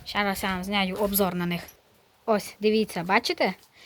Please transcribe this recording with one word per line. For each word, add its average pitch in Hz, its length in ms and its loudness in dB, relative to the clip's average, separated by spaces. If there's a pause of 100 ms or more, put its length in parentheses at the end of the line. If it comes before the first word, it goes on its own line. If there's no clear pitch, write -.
Ще 208 180 -2
раз 196 200 -2
я 208 60 0
вам 185 160 -2
зняю 196 320 0
обзор 196 380 2
на 175 120 -2
них. 175 160 -2 (640)
Ось, 214 340 0
дивіться, 214 420 2
бачите? 214 520 2 (320)